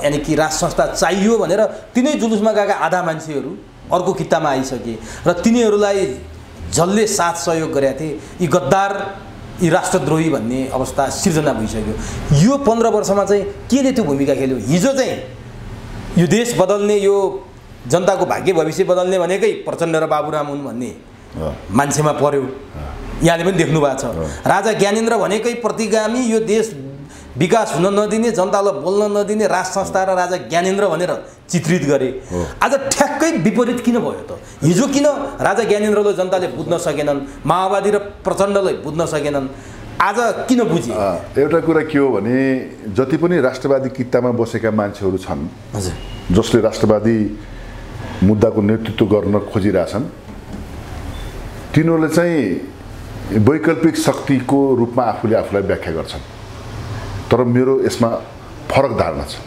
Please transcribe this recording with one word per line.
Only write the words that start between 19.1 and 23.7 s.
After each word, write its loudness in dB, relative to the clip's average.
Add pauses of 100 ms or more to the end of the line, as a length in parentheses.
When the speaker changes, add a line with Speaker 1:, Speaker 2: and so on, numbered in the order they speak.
Speaker 1:
भनेकै 2
प्रचण्ड -2
र 2
बाबुराम 0
हुन् -6
भन्ने -6 (460)
Speaker 2:
अँ। -4 (140)
Speaker 1:
मान्छेमा 2
पर्यो। 2
Speaker 2:
अँ। -10
Speaker 1:
यहाँले 4
पनि 2
देख्नु 2